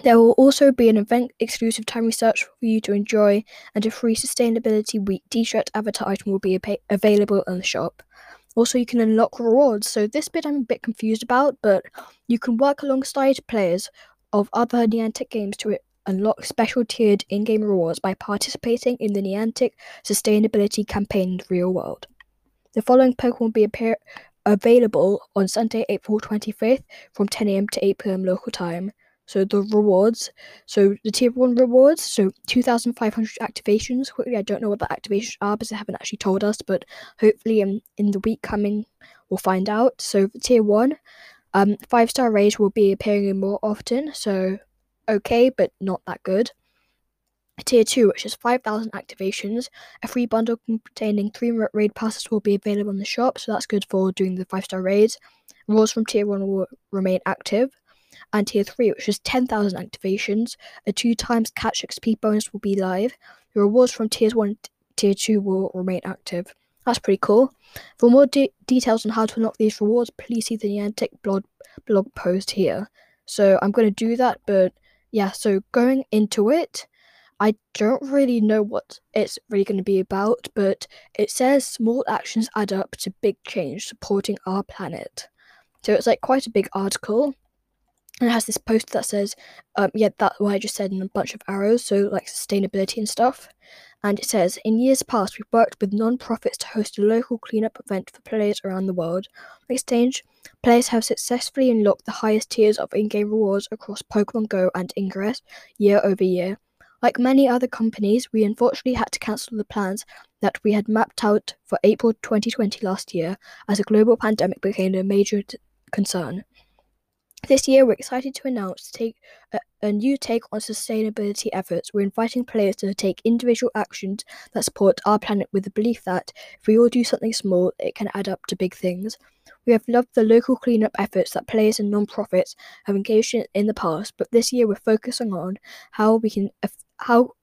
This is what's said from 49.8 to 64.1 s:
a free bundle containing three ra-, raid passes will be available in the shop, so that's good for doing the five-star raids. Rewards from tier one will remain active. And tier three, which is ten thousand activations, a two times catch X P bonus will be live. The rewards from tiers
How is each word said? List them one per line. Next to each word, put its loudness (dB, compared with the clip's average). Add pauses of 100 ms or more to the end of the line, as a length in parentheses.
a -10
free -2
bundle -2
containing -4
three -4
ra-, -2
raid 0
passes -8
will 0
be 0
available -4
in -6
the -8
shop, -2
so -8
that's -6
good -2
for 0
doing -2
the -8
five-star -8
raids. 2 (480)
Rewards 4
from -2
tier 0
one -2
will -2 (240)
remain 0
active. 0 (640)
And 2
tier 0
three, 0
which -4
is -2
ten -2
thousand -2
activations, -4 (280)
a 0
two 0
times -2
catch -6
X -14
P 0
bonus -2
will -10
be -2
live. -2 (400)
The 2
rewards 4
from -4
tiers 0